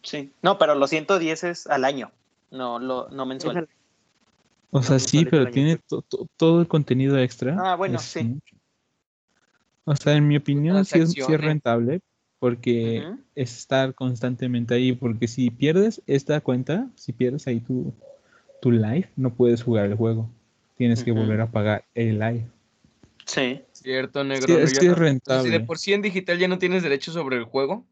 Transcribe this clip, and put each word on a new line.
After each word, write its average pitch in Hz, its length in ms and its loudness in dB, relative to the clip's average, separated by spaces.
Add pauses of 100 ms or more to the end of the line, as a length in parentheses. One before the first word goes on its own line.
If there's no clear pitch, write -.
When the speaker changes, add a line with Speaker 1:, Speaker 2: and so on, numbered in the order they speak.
Speaker 1:
Sí. 143 380 -10
No, 190 160 2
pero 156 180 4
los 139 140 2
ciento 156 300 0
diez 160 260 -2
es 175 220 -8
al 139 180 0
año, 131 280 -4 (380)
no, 123 280 -8
lo, 123 320 -6
no 135 160 -8
mensual. 131 300 -6
Speaker 2:
Es 170 60 -4
al 156 60 -12 (1000)
Speaker 3:
O 139 120 2
sea, 127 120 2
Speaker 2:
No, 131 60 4
Speaker 3:
sí, 139 180 2
Speaker 2:
mensual 165 80 6
es - 40 -4
Speaker 3:
pero 156 120 4
Speaker 2:
al 123 60 2
año. 120 60 -10
Speaker 3:
tiene 151 220 4 (100)
to-, - 160 -6
to-, - 240 -10 (120)
todo 165 240 6
el 165 60 0
contenido 135 500 2
extra. 127 400 -2
Speaker 1:
Ah, 185 180 0
bueno, 175 200 -2
Speaker 3:
Es 110 80 -6
Speaker 1:
sí. 135 200 -6
Speaker 3:
mucho. 123 320 -8 (1300)
O 147 120 0
sea, 147 180 2
en 147 140 4
mi 147 100 4
opinión, 151 480 2
sí - 140 2
es, 160 100 4
sí 175 100 -2
es 131 60 -2
Speaker 4:
Transacciones. 151 180 2
Speaker 3:
rentable, 143 560 0 (380)
porque 117 680 0
Speaker 1:
Ujú. 208 140 -12 (140)
Speaker 3:
es 131 240 -8
estar 131 360 -2
constantemente 123 800 -4
ahí, 127 200 2
porque 117 340 -4
si 123 220 -2
pierdes 170 560 0
esta 143 340 0
cuenta, 143 540 -4
si - 180 -12
pierdes 127 340 -2
ahí 120 140 -2
tu, 127 320 -6 (680)
tu 127 80 4
live, 117 460 2
no 131 180 -2
puedes 120 280 4
jugar 110 220 2
el 101 120 0
juego. 113 340 -2 (460)
Tienes 117 260 2
que 120 80 -2
Speaker 1:
Ujú. 110 120 0
Speaker 3:
volver 107 180 0
a 113 100 -2
pagar 104 340 0 (120)
el 110 240 0
live. 113 260 -4 (800)
Speaker 1:
Sí. 135 460 -4
Speaker 4:
Cierto, 131 500 -6
negro, 135 240 -2
Speaker 3:
Sí, 170 60 4
Speaker 4:
no, 165 80 6
Speaker 3:
es 160 140 4
Speaker 4:
ya - 60 2
Speaker 3:
que 180 60 8
es 180 60 6
Speaker 4:
no, 170 60 2
Speaker 3:
rentable. 131 440 2
Speaker 4:
si 123 80 2
de 165 100 2
por 151 180 -8
sí 196 140 -2
en 202 100 0
digital 185 360 -2
ya 180 80 2
no 185 120 -2
tienes 185 260 0
derecho 143 260 -2
sobre 147 260 -4
el 117 80 -4
juego 135 480 -4